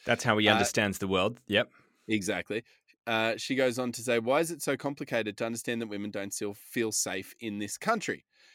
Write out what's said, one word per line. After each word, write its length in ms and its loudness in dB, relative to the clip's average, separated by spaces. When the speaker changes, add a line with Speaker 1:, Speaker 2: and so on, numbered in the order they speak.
Speaker 1:
That's 180 2
how 160 4
he 100 6
Speaker 2:
Uh, 40 8
Speaker 1:
understands 440 2
the 100 -4
world. 400 2
Yep. 240 2
Speaker 2:
Exactly. 560 -2
Uh, 300 0
she 180 -4
goes 240 2
on 140 -2
to 80 -8
say, 180 2
"Why 220 2
is 100 -2
it 100 -8
so 140 0
complicated 640 -4
to 80 -4
understand 360 -4
that 60 -6
women 240 -4
don't 220 -6
still 200 -4
feel 380 -2
safe 480 -4
in 200 -4
this 180 -4
country?" 480 -2